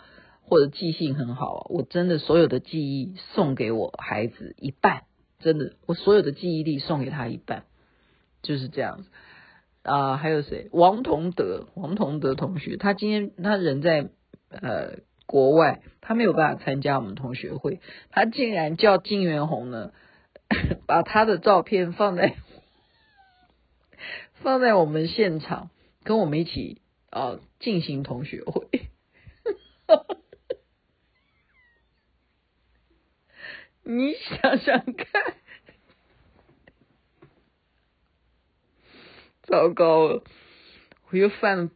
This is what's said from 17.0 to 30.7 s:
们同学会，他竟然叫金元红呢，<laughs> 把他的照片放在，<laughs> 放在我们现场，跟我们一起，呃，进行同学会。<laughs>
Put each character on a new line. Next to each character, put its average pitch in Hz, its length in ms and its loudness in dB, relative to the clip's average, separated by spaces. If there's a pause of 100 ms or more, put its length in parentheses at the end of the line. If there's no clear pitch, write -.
们 98 120 -10
同 127 200 -8
学 - 200 -10
会， - 260 -6 (280)
他 196 140 2
竟 226 300 -2
然 160 240 -2
叫 202 200 6
金 202 240 -2
元 156 280 0
红 123 200 -6
呢， 113 220 -10 (480)
<laughs> - 480 -4
把 165 160 4
他 214 220 2
的 202 140 2
照 190 220 6
片 180 300 0
放 196 240 0
在， 175 220 0 (840)
<laughs> - 1160 -20
放 262 200 2
在 233 140 6
我 175 100 6
们 156 240 -2
现 165 320 0
场， 160 280 -10 (360)
跟 220 140 2
我 196 60 2
们 151 140 0
一 170 60 0
起， 104 360 -10 (300)
呃， 123 280 -6 (200)
进 196 220 -2
行 139 220 -6
同 131 220 -8
学 - 180 -12
会。 - 300 -6
<laughs> - 60 0 (4000)